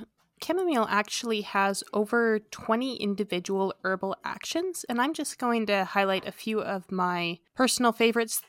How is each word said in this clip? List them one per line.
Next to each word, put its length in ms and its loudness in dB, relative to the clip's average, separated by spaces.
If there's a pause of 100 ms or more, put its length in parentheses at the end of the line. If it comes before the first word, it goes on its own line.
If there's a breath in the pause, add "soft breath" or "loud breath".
(440)
Chamomile 460 2
actually 500 0
has 420 0 (120)
over 460 2 (100)
twenty 460 -2
individual 760 0 (120)
herbal 380 -2
actions, 640 -4
and 140 0
I'm 140 0
just 240 -6
going 280 0
to 180 2
highlight 440 2
a 40 -6
few 280 -4
of 320 -4
my 460 0 (160)
personal 380 4
favorites 560 2